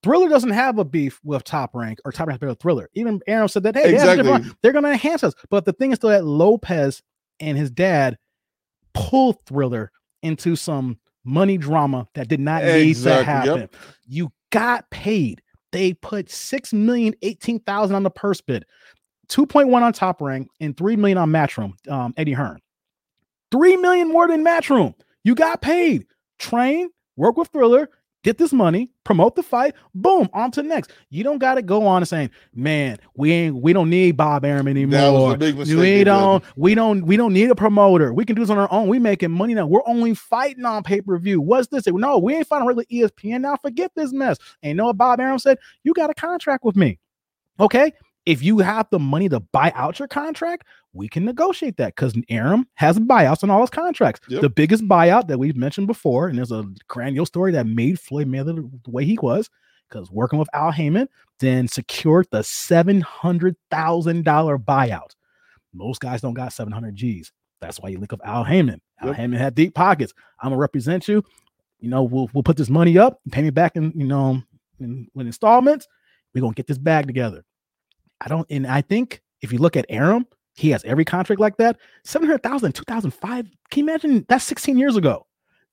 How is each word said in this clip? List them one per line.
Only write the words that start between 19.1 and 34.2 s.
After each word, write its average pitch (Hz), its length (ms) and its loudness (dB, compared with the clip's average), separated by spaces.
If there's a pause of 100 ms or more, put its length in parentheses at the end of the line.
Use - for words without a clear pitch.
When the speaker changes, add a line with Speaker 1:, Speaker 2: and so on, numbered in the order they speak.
Speaker 1:
two 285 180 0
point 285 220 2
one 247 160 4
on 233 80 2
Top 185 280 -4
Rank, 131 280 -6 (120)
and 151 160 -6
three 208 200 -2
million 202 220 2
on 165 120 0
Matchroom, 139 440 -2 (140)
um, 127 280 -6
Eddie 151 160 -2
Hearn. 127 260 -6 (920)
Three 349 260 6
million 359 340 2
more 339 180 4
than 320 160 0
Matchroom. 285 500 2 (300)
You 233 100 4
got 320 280 0
paid. 320 440 0 (320)
Train, 277 500 -2 (280)
work 233 200 2
with 330 120 -2
Thriller, 262 420 4 (340)
get 220 140 0
this 330 140 2
money, 214 380 2 (140)
promote 180 320 2
the 359 60 -2
fight, 262 320 -2 (200)
boom, 277 380 2
on 233 200 -4
to 294 100 -4
the 294 60 -8
next. 311 220 -4 (200)
You 156 120 -6
don't 277 160 -2
gotta 262 220 0
go 208 260 0
on 185 120 4
and 175 100 0
saying, 151 220 -4 (240)
"Man, 139 440 -2 (160)
we 143 160 0
ain't, 165 260 0
we 135 180 2
don't 170 160 2
need 175 260 4
Bob 147 300 0